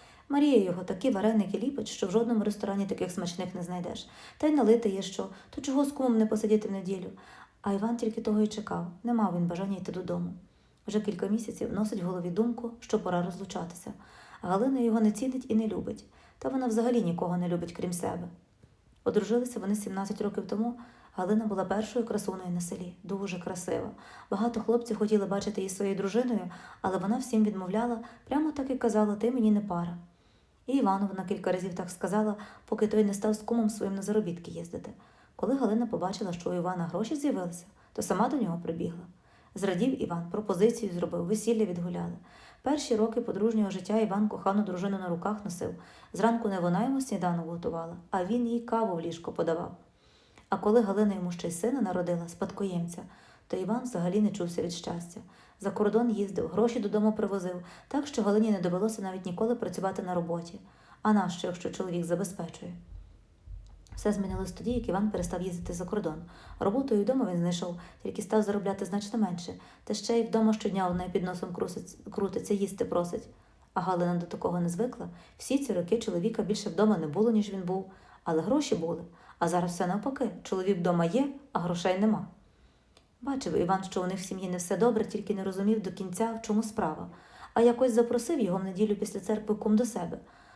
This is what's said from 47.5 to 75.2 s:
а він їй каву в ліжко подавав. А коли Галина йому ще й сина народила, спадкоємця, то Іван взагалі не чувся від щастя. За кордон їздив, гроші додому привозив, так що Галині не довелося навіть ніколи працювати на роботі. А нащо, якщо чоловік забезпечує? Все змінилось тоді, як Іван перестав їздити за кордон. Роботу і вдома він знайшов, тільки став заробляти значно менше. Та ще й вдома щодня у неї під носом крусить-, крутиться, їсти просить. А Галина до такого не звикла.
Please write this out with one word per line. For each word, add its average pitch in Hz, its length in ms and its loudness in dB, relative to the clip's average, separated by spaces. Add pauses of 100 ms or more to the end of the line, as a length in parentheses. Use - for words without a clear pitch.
а 180 140 0
він 233 220 0
їй 233 140 0
каву 220 360 0
в 165 40 -2
ліжко 165 320 -6
подавав. 165 440 -2 (720)
А - 80 0
коли 214 240 6
Галина 202 340 2
йому 180 180 -4
ще - 160 -4
й - 20 -2
сина 254 300 0
народила, 175 480 0
спадкоємця, 175 720 -4 (460)
то - 80 -4
Іван 196 260 0
взагалі 180 380 0
не 202 100 4
чувся - 320 -4
від 175 100 -2
щастя. - 480 -8 (400)
За 196 100 -2
кордон 214 400 2
їздив, 196 380 0
гроші 220 320 2
додому 214 320 2
привозив, 185 520 -2 (240)
так 285 180 -2
що - 160 -2
Галині 214 280 4
не 196 100 2
довелося 190 420 0
навіть 185 240 -6
ніколи 226 280 0
працювати 185 480 -4
на 180 120 -2
роботі. 170 460 -4 (420)
А 214 100 6
нащо, 185 340 2
якщо 175 240 -4
чоловік 175 340 -2
забезпечує? 175 680 -4 (1200)
Все 208 160 2
змінилось 190 400 -2
тоді, - 180 -6
як 247 180 -2
Іван 202 220 2
перестав 180 320 -2
їздити 180 300 -6
за 175 120 -6
кордон. 175 300 -2 (440)
Роботу 233 360 2
і 202 80 4
вдома 247 280 2
він 175 80 0
знайшов, 175 420 -2 (220)
тільки 214 200 -6
став 214 200 4
заробляти 196 420 0
значно 208 340 -2
менше. 180 360 -2 (300)
Та 208 100 -2
ще 233 240 0
й 226 80 2
вдома 220 260 4
щодня 190 360 0
у 180 60 0
неї 180 160 -2
під 180 140 2
носом 175 280 -4
крусить-, - 460 -6 (120)
крутиться, 202 440 -2
їсти 196 300 0
просить. 175 440 -2 (460)
А 185 60 0
Галина 175 340 0
до 170 120 -2
такого 175 340 -2
не 170 80 2
звикла. 175 400 -4 (300)